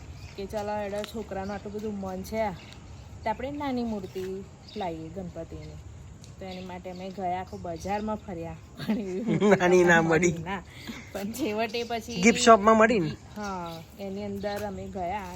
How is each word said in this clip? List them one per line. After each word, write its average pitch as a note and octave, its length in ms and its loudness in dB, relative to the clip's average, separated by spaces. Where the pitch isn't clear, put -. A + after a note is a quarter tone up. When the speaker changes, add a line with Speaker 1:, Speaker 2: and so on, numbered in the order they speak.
Speaker 1:
કે G3 100 -8
ચાલો G#3 360 -4
હેડો G3+ 160 -6
છોકરાનું G3+ 580 -8
આટલું G3 180 -10
બધું G#3 260 -6
મન F#3+ 220 -8
છે A3 280 -4
તો A3+ 60 -2
આપણે A#3+ 220 -4
નાની C#4 320 -4
મૂર્તિ F#3+ 600 -6
લાવીએ E3 320 -6
ગણપતિની. E3 680 -10
તો F#3+ 60 -12
એની F#3 200 -10
માટે F#3 260 -10
અમે F#3 180 -10
ગયા F#3 320 -2
આખું F#3+ 200 -10
બજારમાં F#3+ 540 -4
ફર્યા E3 400 -8
પણ G#3 200 0
એવી F#3+ 240 -4
મૂર્તિ F#3+ 240 2
Speaker 2:
<laughs> F#3+ 140 8
નાની F3+ 240 8
ના E3+ 140 8
Speaker 1:
આપણને E3 120 4
Speaker 2:
મળી. E3 220 6
Speaker 1:
ના. F3+ 320 -6
પણ G3+ 200 -6
છેવટે A3+ 520 -2
પછી A3+ 380 -4
Speaker 2:
ગિફ્ટ A3+ 180 8
શોપમાં A3+ 380 10
મળી A3 220 6
ને? D#3 120 2
Speaker 1:
હા, F3 480 -8
એની G3 260 -8
અંદર G3+ 380 -4
અમે G3 240 -8
ગયા F#3+ 380 -4